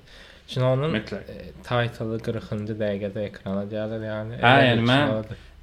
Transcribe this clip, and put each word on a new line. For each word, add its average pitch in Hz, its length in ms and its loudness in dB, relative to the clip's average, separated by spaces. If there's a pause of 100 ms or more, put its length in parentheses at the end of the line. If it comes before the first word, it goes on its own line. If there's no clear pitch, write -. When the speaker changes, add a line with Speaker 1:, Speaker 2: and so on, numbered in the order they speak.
(480)
Speaker 1:
Kinonun, 131 460 2
Speaker 2:
Mütləq. 107 360 -6
Speaker 1:
e, - 280 -14
title'ı 117 580 -2 (100)
qırxıncı 110 480 -4
dəqiqədə 104 540 -2
ekrana 101 420 -6
gəlir, 110 320 -4
yəni. 107 360 -6
Speaker 2:
Hə, 120 160 8
Speaker 1:
Elə 139 100 8
Speaker 2:
yəni, 120 160 4
Speaker 1:
bir 117 80 4
Speaker 2:
mən 131 160 4
Speaker 1:
kinodur. 110 380 -4 (200)